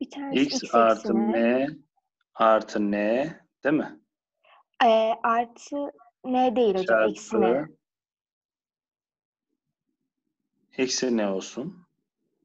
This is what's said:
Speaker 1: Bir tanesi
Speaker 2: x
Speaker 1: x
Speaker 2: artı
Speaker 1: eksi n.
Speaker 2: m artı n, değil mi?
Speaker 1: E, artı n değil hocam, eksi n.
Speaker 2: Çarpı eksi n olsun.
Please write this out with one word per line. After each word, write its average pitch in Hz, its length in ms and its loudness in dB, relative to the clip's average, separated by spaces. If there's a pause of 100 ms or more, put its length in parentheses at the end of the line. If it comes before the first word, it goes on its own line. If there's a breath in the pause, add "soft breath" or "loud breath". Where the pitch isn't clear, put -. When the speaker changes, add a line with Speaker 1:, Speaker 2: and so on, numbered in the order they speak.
Speaker 1:
Bir 262 80 -10
tanesi - 320 -4
Speaker 2:
x 262 220 -2
Speaker 1:
x - 120 -2
Speaker 2:
artı 113 240 4
Speaker 1:
eksi 110 140 -4
n. 110 180 0
Speaker 2:
m 120 360 0 (680)
artı 110 580 2
n, 104 40 -2 (680)
değil 147 120 0
mi? - 240 -6 (840 soft breath)
Speaker 1:
E, 247 40 6 (360)
artı 240 520 -4 (500)
n 254 300 0
değil 220 200 2
hocam, 113 340 2
eksi - 260 -8
n. 110 60 2
Speaker 2:
Çarpı 131 360 0 (3000)
eksi 127 400 -2
n 104 100 0
olsun. 107 560 -8 (600)